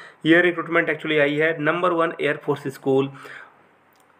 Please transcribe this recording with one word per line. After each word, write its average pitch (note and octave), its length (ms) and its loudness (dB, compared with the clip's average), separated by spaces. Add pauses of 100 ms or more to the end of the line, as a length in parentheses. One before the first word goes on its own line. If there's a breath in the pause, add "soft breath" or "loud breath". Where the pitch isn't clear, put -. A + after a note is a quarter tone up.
(260 loud breath)
ये E3 160 6
recruitment E3 480 0
actually D#3 320 -2
आई C#3+ 140 2
है, D#3 260 0
Number F3 300 0
वन E3 300 0
Air C#3+ 160 -2
Force D3 300 -4
School, C3+ 420 0 (1120 loud breath)